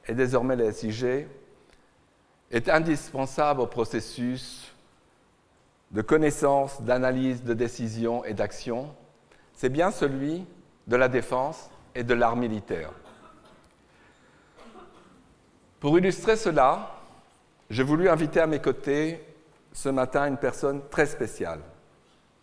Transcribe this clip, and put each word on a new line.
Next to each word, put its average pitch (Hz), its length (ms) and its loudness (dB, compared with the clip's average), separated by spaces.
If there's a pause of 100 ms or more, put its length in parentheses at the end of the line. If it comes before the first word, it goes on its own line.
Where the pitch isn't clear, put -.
et 117 40 -4
désormais 127 440 2
la 117 80 2
S 107 180 -2
I 113 80 -4
G, 127 380 -2 (1200)
est 120 180 0
indispensable 147 920 2
au 113 80 0
processus 123 1040 -6 (1160)
de 107 100 -2
connaissance, 139 800 2
d'analyse, 127 640 0
de 120 100 0
décision 117 680 -4
et 107 100 -8
d'action, 120 580 -6 (640)
c'est 131 140 -2
bien 165 240 2
celui 147 520 -2 (440)
de 120 80 4
la 131 100 6
défense 127 640 -2 (240)
et 123 80 -4
de 120 100 2
l'art 117 220 4
militaire. 101 560 -4 (3000)
Pour 147 180 4
illustrer 185 380 2
cela, 165 640 2 (720)
j'ai 123 140 2
voulu 160 240 4
inviter 160 320 2
à 160 80 4
mes 151 120 -2
côtés 147 640 -2 (480)
ce - 180 -4
matin 135 360 0
une 135 120 -2
personne 139 520 -2
très 151 160 2
spéciale, 90 540 -6 (840)